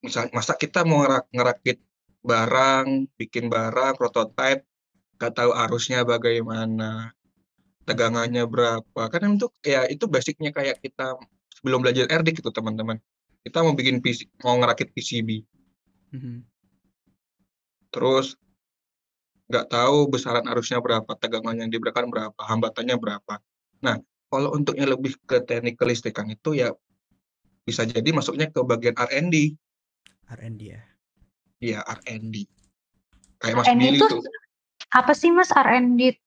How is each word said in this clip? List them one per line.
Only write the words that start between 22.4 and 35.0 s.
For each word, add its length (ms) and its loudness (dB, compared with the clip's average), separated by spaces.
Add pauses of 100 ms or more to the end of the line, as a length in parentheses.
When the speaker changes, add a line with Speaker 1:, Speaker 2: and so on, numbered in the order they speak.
Speaker 1:
hambatannya 480 -2
berapa. 480 -8 (400)
Nah, 160 0 (320)
kalau 240 -2
untuk 240 -2
yang 100 2
lebih 380 -2
ke 160 2
teknik 320 -4
kelistrikan 560 -2
itu 240 -4
ya 160 0 (960)
bisa 160 -2
jadi 320 -2
masuknya 340 -2
ke 140 0
bagian 320 0
R 160 -2
and 180 -2
D. 240 2 (800)
Speaker 2:
R 80 -16
and 180 -12
D 160 -16
ya? 80 -18 (760)
Speaker 1:
Iya, 260 -4
R 220 -10
and 240 -10
D. 160 -8 (960)
Kayak 180 -2
Mas 60 4
Speaker 3:
R 80 6
and 20 4
D 60 6
Speaker 1:
Billy 160 4
Speaker 3:
itu 80 8
Speaker 1:
tuh. 140 0 (720)
Speaker 3:
apa 160 6